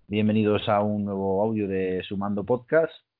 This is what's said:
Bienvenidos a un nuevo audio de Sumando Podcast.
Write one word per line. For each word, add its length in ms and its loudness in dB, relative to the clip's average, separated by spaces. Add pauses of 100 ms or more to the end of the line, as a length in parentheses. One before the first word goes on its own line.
Bienvenidos 600 2
a 140 4
un 220 -2
nuevo 380 -2
audio 260 -2
de 380 -2
Sumando 380 -4
Podcast. 480 0 (280)